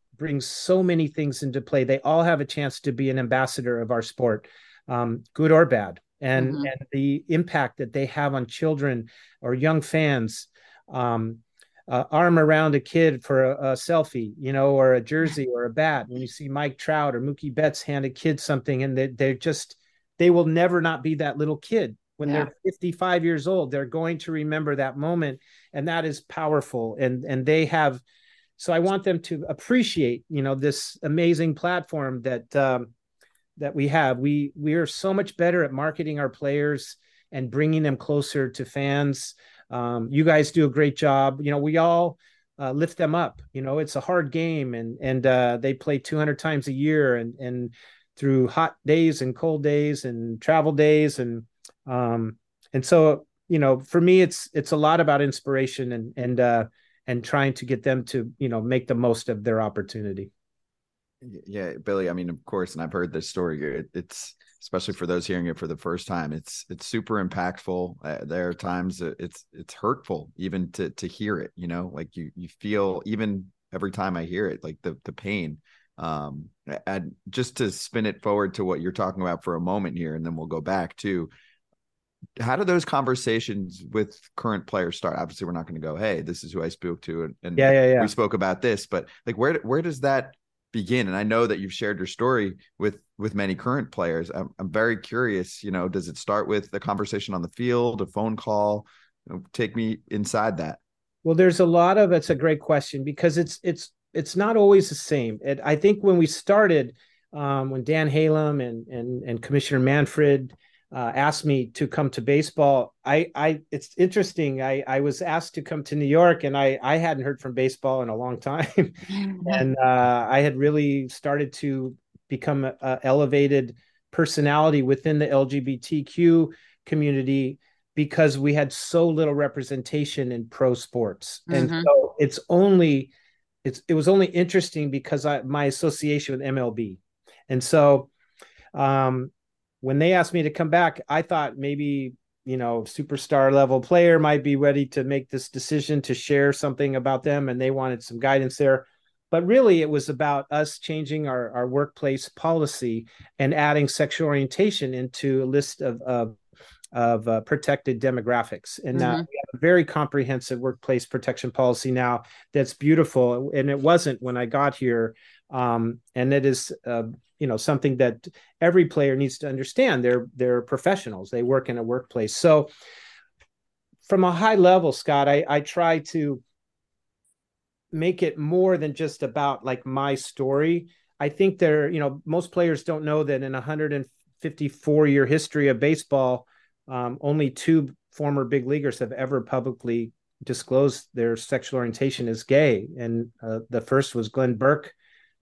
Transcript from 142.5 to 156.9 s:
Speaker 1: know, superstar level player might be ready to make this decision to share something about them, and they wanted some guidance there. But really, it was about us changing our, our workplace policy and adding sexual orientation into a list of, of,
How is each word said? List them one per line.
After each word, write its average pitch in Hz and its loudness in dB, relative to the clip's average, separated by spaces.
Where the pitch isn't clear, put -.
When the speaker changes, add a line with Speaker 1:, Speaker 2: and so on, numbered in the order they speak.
Speaker 1:
know, 117 -2
superstar 139 2
level 135 6
player 170 6
might 151 4
be 143 2
ready 139 2
to 131 -4
make 139 -2
this 131 -8
decision 147 -2
to 127 -2
share 139 2
something 139 -2
about 131 -2
them, 143 0
and 123 -4
they 131 0
wanted 127 -4
some 117 -12
guidance 135 2
there. 135 4
But 165 2
really, 202 6
it 151 0
was 143 0
about 143 -2
us 151 -2
changing 151 -6
our, 123 -4
our 123 -2
workplace 135 -2
policy 131 -2
and 135 2
adding 147 2
sexual 151 -2
orientation 143 0
into 131 -2
a 127 -2
list 139 -2
of, 120 -4
of, 117 -4